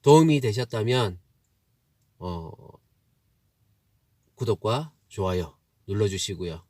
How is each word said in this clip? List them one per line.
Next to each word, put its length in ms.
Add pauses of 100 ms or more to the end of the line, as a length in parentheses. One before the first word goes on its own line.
도움이 380
되셨다면, 760 (1000)
어... 320 (1800)
구독과 580 (140)
좋아요 500 (300)
눌러주시고요. 840